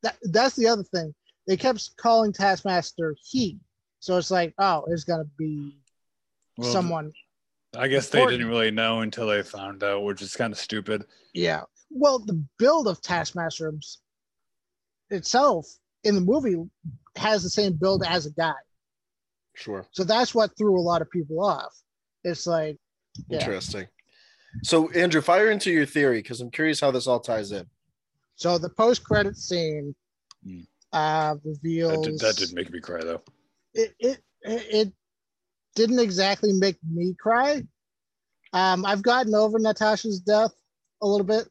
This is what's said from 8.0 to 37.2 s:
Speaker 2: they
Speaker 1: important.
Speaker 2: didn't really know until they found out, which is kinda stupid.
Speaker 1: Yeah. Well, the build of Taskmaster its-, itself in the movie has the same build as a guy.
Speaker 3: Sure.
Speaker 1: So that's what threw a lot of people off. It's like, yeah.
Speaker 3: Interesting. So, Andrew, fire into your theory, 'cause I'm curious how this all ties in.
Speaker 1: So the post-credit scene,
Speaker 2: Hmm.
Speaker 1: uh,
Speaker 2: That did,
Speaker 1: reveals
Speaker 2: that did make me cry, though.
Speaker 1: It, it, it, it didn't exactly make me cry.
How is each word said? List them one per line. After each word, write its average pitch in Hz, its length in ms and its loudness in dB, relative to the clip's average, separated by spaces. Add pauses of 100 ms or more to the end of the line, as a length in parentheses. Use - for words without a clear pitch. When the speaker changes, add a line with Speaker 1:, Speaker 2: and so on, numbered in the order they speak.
Speaker 2:
they - 100 4
Speaker 1:
important. 123 220 4
Speaker 2:
didn't 113 120 -2
really 113 160 2
know 113 300 0
until 110 280 -4
they 104 140 2
found 98 420 -10
out, 101 200 0
which 101 180 -4
is 92 140 -12
kinda 113 200 -4
stupid. 104 500 -6 (280)
Speaker 1:
Yeah. 82 280 -2 (280)
Well, 277 300 2
the 180 240 -4 (160)
build 277 280 4
of 175 140 -4
Taskmaster 165 680 -6
its-, 156 320 -14 (1080)
itself 202 560 2 (380)
in 208 100 2
the 196 80 4
movie 214 360 2 (580)
has 214 260 0
the 180 80 -6
same 202 240 0
build 185 320 0
as 170 220 -2
a 151 40 -12
guy. 160 220 -2 (1000)
Speaker 3:
Sure. 98 380 -12
Speaker 1:
So 185 100 -4
that's 220 320 0
what 220 220 2
threw 208 200 2
a 180 40 2
lot 170 200 2
of 156 80 -8
people 160 340 -4
off. 170 300 -2 (500)
It's 175 220 -6
like, 156 320 -2 (520)
yeah. 156 100 -4
Speaker 3:
Interesting. 98 480 -6 (760)
So, 160 280 2
Andrew, 170 300 2
fire 196 280 4
into 202 220 0
your 156 140 4
theory, 135 360 2
'cause 117 200 -10
I'm 123 100 -12
curious 156 300 0
how 139 100 4
this 127 160 -2
all 123 140 2
ties 107 320 -4
in. 92 160 -10 (680)
Speaker 1:
So 175 220 0
the 165 120 -4
post-credit 208 680 2
scene, 151 580 -4 (480)
Speaker 2:
Hmm. 90 180 -16 (300)
Speaker 1:
uh, 156 440 0
Speaker 2:
That 147 80 -16
did, 156 60 -8 (140)
Speaker 1:
reveals 160 560 -2
Speaker 2:
that 110 160 2
did 92 180 -6
make 87 160 -6
me 85 120 -12
cry, 87 200 -10
though. 82 200 -6 (520)
Speaker 1:
It, 220 260 -2
it, 254 220 -2 (200)
it, 226 240 -6 (220)
it 185 60 -12 (840)
didn't 226 240 4
exactly 196 520 2
make 190 320 2
me 170 300 -2
cry. 247 500 2 (880)